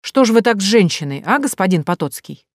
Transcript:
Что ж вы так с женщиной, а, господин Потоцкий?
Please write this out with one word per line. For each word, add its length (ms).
Что 240
ж 60
вы 100
так 220
с 20
женщиной, 600
а, 120
господин 460
Потоцкий? 720